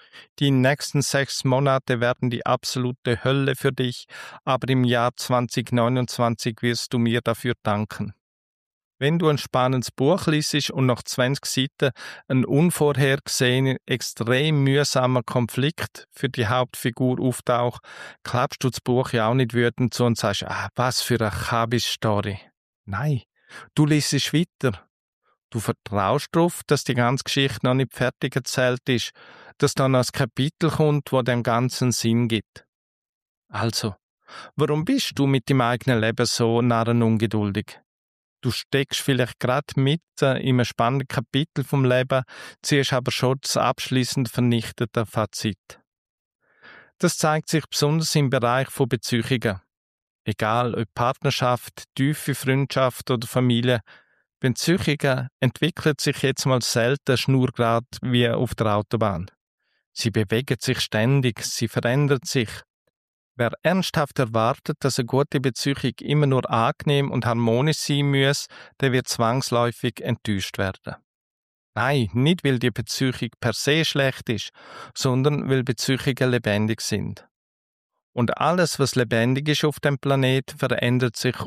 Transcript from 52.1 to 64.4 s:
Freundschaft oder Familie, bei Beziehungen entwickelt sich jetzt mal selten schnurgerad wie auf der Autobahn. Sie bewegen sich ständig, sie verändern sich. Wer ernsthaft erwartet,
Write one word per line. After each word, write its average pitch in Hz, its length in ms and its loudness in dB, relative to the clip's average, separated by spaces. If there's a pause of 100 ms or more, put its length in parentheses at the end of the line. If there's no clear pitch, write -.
Freundschaft 131 760 0
oder 123 160 -2
Familie, 123 540 2 (580)
bei 131 120 0
Beziehungen 143 800 0 (120)
entwickelt 156 600 0
sich - 220 -2
jetzt 135 220 0
mal 131 160 2
selten 123 560 0
schnurgerad 120 680 2 (160)
wie 120 260 2
auf 117 260 0
der 107 220 2
Autobahn. 104 540 -2 (600)
Sie - 180 -2
bewegen 113 500 0
sich - 200 -2
ständig, 123 600 0
sie - 260 -4
verändern 131 540 0
sich. - 280 -2 (840)
Wer 117 180 0 (100)
ernsthaft 160 560 0
erwartet, 117 640 0